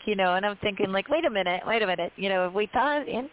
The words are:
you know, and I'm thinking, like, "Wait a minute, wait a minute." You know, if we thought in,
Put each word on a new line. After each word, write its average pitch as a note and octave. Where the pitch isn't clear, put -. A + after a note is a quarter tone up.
you G#3+
know, F#3
and F#3+
I'm G#3
thinking, G3
like, G3
"Wait D#4+
a C#4+
minute, F#3
wait A3
a G#3
minute." F3
You F#3+
know, F#3
if F3+
we G#3+
thought D4
in, A#3+